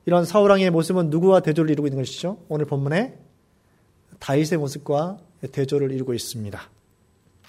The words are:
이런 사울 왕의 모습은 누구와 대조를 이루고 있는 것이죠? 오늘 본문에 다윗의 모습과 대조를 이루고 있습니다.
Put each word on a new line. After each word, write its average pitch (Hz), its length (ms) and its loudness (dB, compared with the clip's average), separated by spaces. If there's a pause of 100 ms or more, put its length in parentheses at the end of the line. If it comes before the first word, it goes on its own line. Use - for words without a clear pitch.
이런 175 180 2
사울 202 260 4
왕의 190 200 6
모습은 170 400 0
누구와 180 300 4
대조를 156 320 0
이루고 147 160 0
있는 135 100 -4
것이죠? 170 400 -8 (100)
오늘 151 160 -4
본문에 143 540 -2 (1000)
다윗의 151 380 0
모습과 156 640 -4 (340)
대조를 139 400 -2
이루고 127 220 -4
있습니다. 107 460 -10 (880)